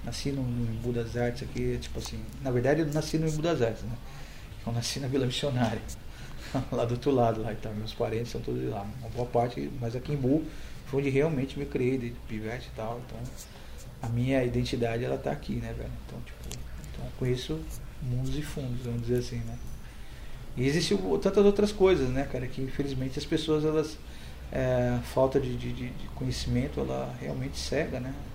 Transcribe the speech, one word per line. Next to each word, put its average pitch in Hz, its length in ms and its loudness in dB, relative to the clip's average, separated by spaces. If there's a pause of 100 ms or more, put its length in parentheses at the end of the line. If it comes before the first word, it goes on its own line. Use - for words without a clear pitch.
Nasci 127 280 -2
no, 139 120 0
no 120 300 0
Embu 117 180 -2
das 117 240 0
Artes 120 280 0
aqui, 123 360 0
tipo - 200 -6
assim, 110 200 -6 (220)
na 131 100 -2
verdade 131 300 4
eu 156 60 2
nasci 151 300 0
no 160 120 2
Embu 156 120 0
das 156 200 4
Artes, 113 220 2
né? - 120 -4 (720)
Eu 117 60 -2
nasci 120 260 -2
na 139 80 -2
Vila 131 180 4
Missionária, 123 560 2 (460)
<laughs> - 440 -4
lá 123 120 2
do 120 120 2
outro 131 160 2
lado, 117 300 6
lá 110 120 -2
e - 20 -4
tal. 110 180 -6
Meus 107 200 -4
parentes 113 380 0
são 117 100 -4
todos 123 180 -2
de 127 80 -2
lá, 110 180 -2 (140)
uma 113 160 -8
boa 120 120 -2
parte, 127 420 2 (100)
mas 117 160 -2
aqui 131 160 -4
em 147 40 0
Embu 139 280 4 (440)
foi 135 140 0
onde 139 80 2
realmente 135 480 2
me 143 80 -2
criei, 127 320 2
de 120 120 -2 (180)
pivete 113 440 -6
e - 40 -12
tal. 117 300 -4
Então, 113 120 -10 (840)
a 120 80 -4
minha 127 340 4
identidade, 120 600 2
ela 131 140 0
tá 139 140 -2
aqui, 147 220 -4
né, 117 220 -2
velho? 117 140 -6 (160)
Então, - 200 -10
tipo, - 120 -12 (560)
então 127 120 -8
eu 123 120 -6
conheço 127 420 0 (420)
mundos 131 360 0
e 151 60 -2
fundos, 123 420 -4
vamos 117 160 -2
dizer 120 180 2
assim, 123 180 -4
né? 113 180 -4 (1000)
E 127 120 4
existem 165 280 4
o-, 185 220 2
tantas 196 260 6
outras 208 280 8
coisas, 180 380 8
né, 135 220 2
cara, 127 140 -2
que 135 160 -2
infelizmente 131 560 0
as 147 80 -2
pessoas, 156 400 2
elas, 156 320 2 (540)
é, 123 540 4
falta 135 340 4
de, 123 180 0
de, 123 160 -2
de, 123 160 -4
de - 240 -6
conhecimento, 123 680 0
ela 131 380 -2
realmente 139 380 -4
cega, 131 420 0
né? 131 140 -4 (220)